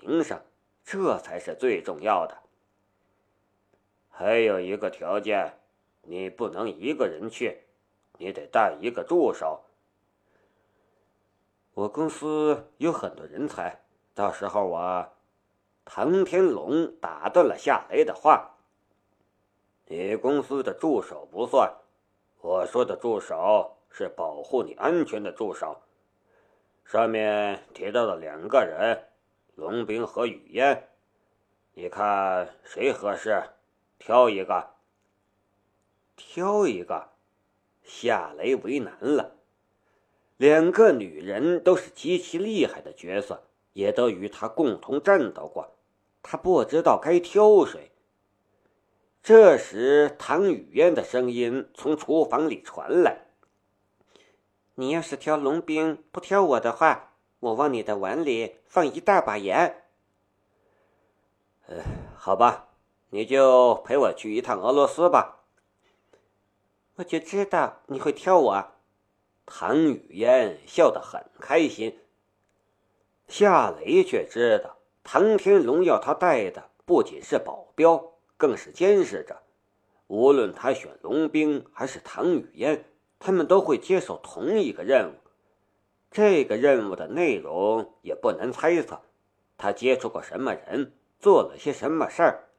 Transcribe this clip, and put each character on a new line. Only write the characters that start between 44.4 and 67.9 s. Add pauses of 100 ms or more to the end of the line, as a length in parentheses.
共
同
战
斗
过， (460)
他
不
知
道
该
挑
谁。 (1300)
这
时，
唐
雨
嫣
的
声
音
从
厨
房
里
传
来 (1500)
：“你
要
是
挑
龙
兵， (100)
不
挑
我
的
话， (300)
我
往
你
的
碗
里 (100)
放
一
大
把
盐。 (1800)
”“呃， (320)
好
吧， (400)
你
就
陪
我
去
一
趟
俄
罗
斯
吧。 (1500)
”“我
就
知
道
你